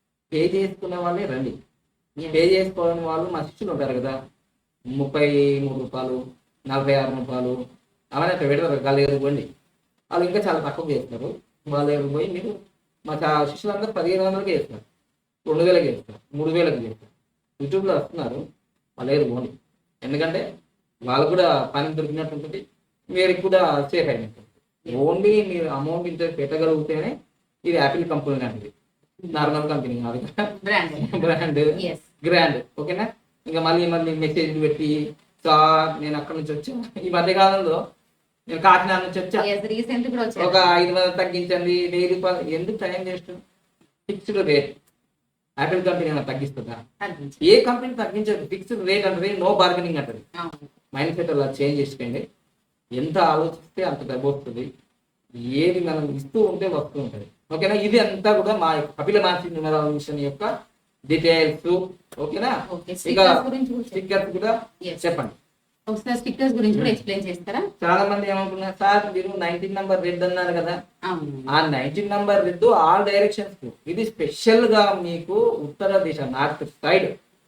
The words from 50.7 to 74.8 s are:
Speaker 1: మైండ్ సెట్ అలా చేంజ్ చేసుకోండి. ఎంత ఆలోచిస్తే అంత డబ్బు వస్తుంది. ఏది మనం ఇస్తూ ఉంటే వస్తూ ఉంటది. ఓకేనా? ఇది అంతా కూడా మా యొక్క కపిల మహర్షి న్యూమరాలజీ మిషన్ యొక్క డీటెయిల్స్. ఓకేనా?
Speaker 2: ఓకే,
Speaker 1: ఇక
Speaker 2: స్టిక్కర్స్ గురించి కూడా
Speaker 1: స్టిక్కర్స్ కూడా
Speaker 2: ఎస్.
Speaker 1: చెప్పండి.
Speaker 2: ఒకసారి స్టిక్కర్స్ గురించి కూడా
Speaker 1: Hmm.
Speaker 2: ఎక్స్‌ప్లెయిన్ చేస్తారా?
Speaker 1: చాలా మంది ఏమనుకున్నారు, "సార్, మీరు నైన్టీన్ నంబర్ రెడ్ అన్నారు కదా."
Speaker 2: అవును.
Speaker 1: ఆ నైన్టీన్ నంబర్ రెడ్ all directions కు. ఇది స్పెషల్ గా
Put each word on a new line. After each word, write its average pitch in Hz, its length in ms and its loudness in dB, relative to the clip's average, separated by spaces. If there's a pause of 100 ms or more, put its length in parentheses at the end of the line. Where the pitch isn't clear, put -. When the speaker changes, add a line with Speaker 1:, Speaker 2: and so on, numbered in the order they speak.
Speaker 1:
మైండ్ 160 200 -2
సెట్ 170 140 -2
అలా 143 320 0
చేంజ్ 143 180 2
చేసుకోండి. 135 480 -4 (640)
ఎంత 151 260 -2
ఆలోచిస్తే 165 640 0
అంత 135 300 -4
డబ్బు 131 160 -2
వస్తుంది. 127 440 -6 (640)
ఏది 143 440 0
మనం 151 360 -2
ఇస్తూ 175 240 -4
ఉంటే 190 280 0
వస్తూ 147 320 -4
ఉంటది. 107 260 -10 (260)
ఓకేనా? 190 220 2
ఇది 208 240 4
అంతా 202 420 4
కూడా 214 160 2
మా 165 180 2
యొక్క - 280 -4
కపిల 202 200 4
మహర్షి 180 280 0
న్యూమరాలజీ 156 440 0
మిషన్ 147 260 -6
యొక్క 202 380 -4 (480)
డీటెయిల్స్. 165 840 2 (320)
ఓకేనా? 208 520 -2
Speaker 2:
ఓకే, 175 200 -12
Speaker 1:
ఇక 180 60 -10
Speaker 2:
స్టిక్కర్స్ - 480 6
గురించి 262 200 -2
కూడా 240 220 -6
Speaker 1:
స్టిక్కర్స్ 190 440 -2
కూడా 220 300 0 (200)
Speaker 2:
ఎస్. 175 240 -6
Speaker 1:
చెప్పండి. 143 260 -2 (580)
Speaker 2:
ఒకసారి 240 280 -4
స్టిక్కర్స్ 269 360 0
గురించి 214 200 4
కూడా 247 100 2
Speaker 1:
Hmm. 240 80 2
Speaker 2:
ఎక్స్‌ప్లెయిన్ 196 360 -4
చేస్తారా? 214 400 -6 (160)
Speaker 1:
చాలా 190 240 4
మంది 202 220 -2
ఏమనుకున్నారు, 190 500 -4
"సార్, 202 340 2
మీరు 190 220 -4
నైన్టీన్ 180 380 -4
నంబర్ 190 280 0
రెడ్ 175 200 -2
అన్నారు 180 300 0
కదా." 170 300 -2 (220)
Speaker 2:
అవును. 143 460 -6
Speaker 1:
ఆ 156 160 2
నైన్టీన్ 147 440 -2
నంబర్ 202 340 2
రెడ్ 175 200 0
all 190 440 6
directions 202 400 2
కు. - 240 -14 (140)
ఇది 185 200 -2
స్పెషల్ 220 600 4
గా 202 360 4